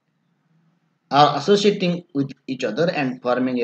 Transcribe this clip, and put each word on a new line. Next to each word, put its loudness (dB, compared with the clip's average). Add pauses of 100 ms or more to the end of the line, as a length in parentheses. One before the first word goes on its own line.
(1120)
are 4
associating 0 (100)
with -4 (160)
each -8
other -2
and -4
forming -2